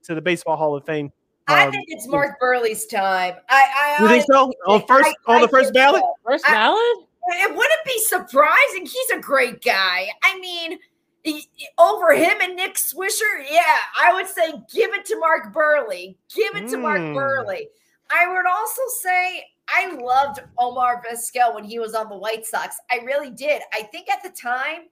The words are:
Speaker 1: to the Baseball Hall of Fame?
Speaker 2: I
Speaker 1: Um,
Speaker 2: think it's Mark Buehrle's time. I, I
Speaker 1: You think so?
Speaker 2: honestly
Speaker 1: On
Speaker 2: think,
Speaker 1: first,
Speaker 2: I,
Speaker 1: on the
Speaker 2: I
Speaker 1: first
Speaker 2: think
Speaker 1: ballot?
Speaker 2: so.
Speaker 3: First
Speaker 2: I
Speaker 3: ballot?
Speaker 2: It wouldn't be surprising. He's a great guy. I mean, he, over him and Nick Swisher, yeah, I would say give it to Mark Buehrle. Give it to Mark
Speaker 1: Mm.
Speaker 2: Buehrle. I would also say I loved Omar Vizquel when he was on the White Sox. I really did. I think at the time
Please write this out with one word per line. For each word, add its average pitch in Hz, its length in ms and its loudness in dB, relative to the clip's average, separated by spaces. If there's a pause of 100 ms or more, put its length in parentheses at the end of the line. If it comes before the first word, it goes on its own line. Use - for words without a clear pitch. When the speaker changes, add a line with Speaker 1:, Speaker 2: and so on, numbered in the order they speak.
Speaker 1:
to 170 100 -10
the 160 80 -6
Baseball 170 340 -2
Hall 151 200 0
of 139 100 -10
Fame? 151 260 -6 (360)
Speaker 2:
I 294 180 6
Speaker 1:
Um, 190 60 -2
Speaker 2:
think - 160 -8
it's 311 200 -14
Mark 277 320 -2
Buehrle's 240 460 0
time. 190 500 -2 (140)
I, 277 500 4
I 302 40 4
Speaker 1:
You - 40 6
think 247 240 6
so? 269 120 8
Speaker 2:
honestly 262 120 -2 (120)
Speaker 1:
On 202 120 6
Speaker 2:
think, - 80 -6
Speaker 1:
first, 269 280 6 (120)
Speaker 2:
I, 233 60 4
Speaker 1:
on 240 80 6
the 240 60 6
Speaker 2:
I - 40 0
Speaker 1:
first 262 140 6
Speaker 2:
think - 80 -4
Speaker 1:
ballot? 285 280 6
Speaker 2:
so. 349 120 -2 (100)
Speaker 3:
First 277 240 0
Speaker 2:
I 302 40 4
Speaker 3:
ballot? 403 560 2 (240)
Speaker 2:
It 370 180 0
wouldn't 571 360 0
be 508 140 -4
surprising. 359 840 0
He's 508 280 -6
a 320 60 -6
great 254 440 -2
guy. 190 460 0 (140)
I 381 160 0
mean, 349 380 -10 (460)
he, 311 240 -6 (300)
over 339 360 6
him 359 280 4
and 359 140 -4
Nick 381 200 -6
Swisher, 392 760 -4
yeah, 311 280 4 (220)
I 339 140 6
would 370 140 -4
say 320 240 -4 (220)
give 453 200 0
it 392 120 -8
to 427 140 -6
Mark 320 340 0
Buehrle. 226 600 -2 (180)
Give 392 220 -2
it 220 140 -8
to - 80 -4
Mark 302 220 -2
Speaker 1:
Mm. 151 160 -6
Speaker 2:
Buehrle. 196 520 -4 (440)
I 339 160 2
would 370 180 -2
also 427 360 -4 (200)
say 359 440 -4 (220)
I 349 280 -2
loved 262 440 -2 (180)
Omar 247 460 -2
Vizquel 233 500 -2
when 214 100 -12
he 220 160 -10
was 220 140 -8
on 220 160 -6
the 202 80 -16
White 220 280 -8
Sox. 175 320 -8 (140)
I 247 140 0
really 277 260 -4
did. 262 300 -4 (120)
I 214 100 -6
think 359 260 -16
at 381 140 -4
the - 60 -14
time 277 640 -6